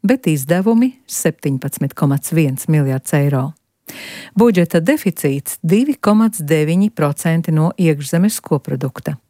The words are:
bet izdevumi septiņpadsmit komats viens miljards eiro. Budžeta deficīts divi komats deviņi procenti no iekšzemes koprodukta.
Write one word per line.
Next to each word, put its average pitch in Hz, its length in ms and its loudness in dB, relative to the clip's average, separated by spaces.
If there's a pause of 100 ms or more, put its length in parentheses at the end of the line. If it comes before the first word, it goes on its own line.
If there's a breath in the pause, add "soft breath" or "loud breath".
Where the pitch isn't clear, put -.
bet 254 260 0
izdevumi 185 640 2 (160)
septiņpadsmit 139 880 -4
komats 143 380 -2
viens 135 320 0
miljards 139 500 0
eiro. 139 300 0 (880 loud breath)
Budžeta 180 480 4
deficīts 165 760 -2
divi 233 340 2
komats 214 480 2
deviņi 160 480 2
procenti 165 580 0
no 156 220 2
iekšzemes 165 640 0
koprodukta. 143 760 -4 (140)